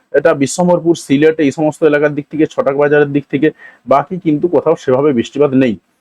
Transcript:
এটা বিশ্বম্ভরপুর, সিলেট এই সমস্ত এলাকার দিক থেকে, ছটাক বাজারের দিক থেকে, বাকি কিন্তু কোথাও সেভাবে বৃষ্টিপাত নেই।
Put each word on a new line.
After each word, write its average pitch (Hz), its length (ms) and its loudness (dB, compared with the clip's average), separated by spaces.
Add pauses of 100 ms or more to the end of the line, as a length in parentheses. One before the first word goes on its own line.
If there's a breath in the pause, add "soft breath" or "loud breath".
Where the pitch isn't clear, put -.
(120 soft breath)
এটা 143 220 2
বিশ্বম্ভরপুর, 165 600 0
সিলেট 156 460 0
এই 143 100 2
সমস্ত 151 340 -4
এলাকার 147 300 2
দিক 143 160 -8
থেকে, 156 160 0
ছটাক 139 300 -2
বাজারের 147 360 2
দিক 143 180 -2
থেকে, 151 200 0 (360 loud breath)
বাকি 143 320 0
কিন্তু 156 300 -2
কোথাও 156 280 0
সেভাবে 139 360 0
বৃষ্টিপাত 135 380 -2
নেই। 131 260 2 (240)